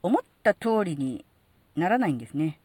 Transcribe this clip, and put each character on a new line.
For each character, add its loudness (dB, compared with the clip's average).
思 2
っ -12
た 4
通 0
り -4
に -6
な 2
ら 4
な 2
い 2
ん -2
で -10
す -20
ね。 -2